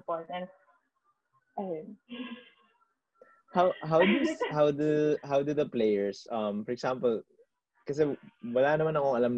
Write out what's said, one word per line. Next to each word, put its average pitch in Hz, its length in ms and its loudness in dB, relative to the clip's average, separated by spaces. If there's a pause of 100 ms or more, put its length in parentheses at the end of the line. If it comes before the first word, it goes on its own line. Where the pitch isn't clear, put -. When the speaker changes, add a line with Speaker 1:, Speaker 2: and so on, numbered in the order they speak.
Speaker 1:
sport. 165 240 -6
And, 180 160 -8 (1120)
ayun. 190 380 -8 (1600)
Speaker 2:
How, 180 300 4
how 160 220 2
do 208 180 4
s-, 320 240 0
Speaker 1:
<laughs> - 60 -4
Speaker 2:
how 151 180 4
do, 151 540 2
how 139 180 2
do 147 120 -2
the 143 120 0
players, 104 640 0
um, 107 340 -4
for 123 60 -6
example, 127 500 -2 (680)
kasi 143 260 0 (400)
wala 139 240 2
naman 156 160 0
akong 139 240 2
alam 120 200 2